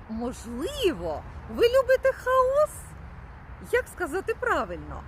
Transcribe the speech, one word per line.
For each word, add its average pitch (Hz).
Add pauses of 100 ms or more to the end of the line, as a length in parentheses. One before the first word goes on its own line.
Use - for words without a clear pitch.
можливо, 240 (320)
ви 339
любите 508
хаос? 523 (960)
Як 480
сказати 359
правильно? 175